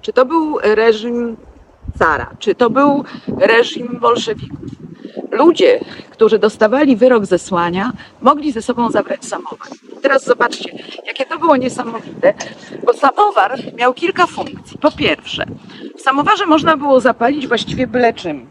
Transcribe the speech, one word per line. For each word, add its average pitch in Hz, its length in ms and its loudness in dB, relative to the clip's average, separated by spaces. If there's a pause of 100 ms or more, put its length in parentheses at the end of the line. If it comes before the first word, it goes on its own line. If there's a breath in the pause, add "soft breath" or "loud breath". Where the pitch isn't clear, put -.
czy - 120 -8
to 262 120 4
był 311 380 0
reżim 226 720 0 (600)
cara, 147 300 0 (100)
czy - 160 -2
to 240 140 2
był 277 340 2 (340 loud breath)
reżim 233 640 2
bolszewików, 233 580 -2 (720 loud breath)
ludzie, 214 480 4 (300 loud breath)
którzy 214 300 2
dostawali 220 560 2
wyrok 226 300 4
zesłania, 180 680 -2 (300 loud breath)
mogli 294 300 2
ze 220 100 -6
sobą 233 300 -2
zabrać - 340 -2
samowar. - 420 -12 (300)
I - 40 -18
teraz - 240 0
zobaczcie, 240 520 -2 (280 loud breath)
jakie 269 200 -8
to 320 140 -8
było 302 180 4
niesamowite, 233 760 -4 (520 loud breath)
bo 480 80 2
samowar 415 680 2 (160)
miał 247 180 0
kilka - 340 0
funkcji. - 500 -10
Po 302 140 2
pierwsze, - 540 -4 (520 loud breath)
w - 40 -20
samowarze 294 440 2
można 320 320 2
było 269 220 4
zapalić 254 480 0
właściwie 233 400 -4
byle 226 260 2
czym 147 380 -10